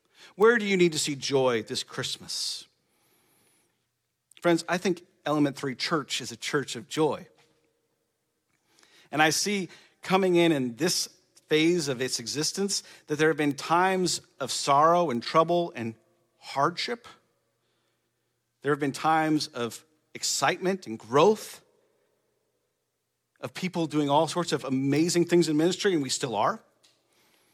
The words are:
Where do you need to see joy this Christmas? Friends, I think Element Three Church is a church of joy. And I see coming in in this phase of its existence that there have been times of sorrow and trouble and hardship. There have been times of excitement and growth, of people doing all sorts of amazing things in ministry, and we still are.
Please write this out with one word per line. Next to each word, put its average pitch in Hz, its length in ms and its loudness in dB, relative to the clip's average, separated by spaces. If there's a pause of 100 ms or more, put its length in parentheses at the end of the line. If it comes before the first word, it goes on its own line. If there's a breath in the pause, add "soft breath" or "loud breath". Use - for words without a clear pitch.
(340 loud breath)
Where 226 240 6
do 208 60 -4
you 196 120 2
need 175 160 4
to 151 60 -4
see 147 160 -2
joy 131 480 0
this 123 220 -8
Christmas? - 840 -8 (1700)
Friends, 170 280 2
I 185 100 -2
think 180 240 -2 (220)
Element 147 320 0
Three 135 200 -8
Church - 440 -4
is 120 120 -10
a 113 40 -14
church - 380 -4
of 117 140 -14
joy. 147 400 -2 (1800 soft breath)
And 147 100 2
I 156 80 6
see 196 380 -2 (340 loud breath)
coming 185 320 2
in 170 160 6
in 127 260 0
this 170 320 -2 (400)
phase 160 400 2
of 123 120 -4
its 131 180 -4
existence 151 640 -4 (260 loud breath)
that 147 100 -2
there 156 100 4
have 151 80 2
been 147 160 0
times 180 720 0 (180)
of 131 100 -4
sorrow 160 600 4
and 120 120 -2
trouble 170 540 2
and 113 180 -8 (440)
hardship. 175 680 -4 (1600)
There 139 100 0
have 143 80 -2
been 143 100 -2
times 156 580 0
of 120 360 -8 (300)
excitement 180 720 -2
and 110 120 -8
growth, 156 640 2 (1800)
of 135 100 -10
people 175 340 -4
doing 147 220 0
all 151 200 4
sorts 170 240 -4
of 135 120 -2
amazing 143 600 0
things 170 240 4
in 151 80 2
ministry, 185 340 0
and 151 100 0
we 131 60 -6
still 120 260 -4
are. 139 240 0 (960 soft breath)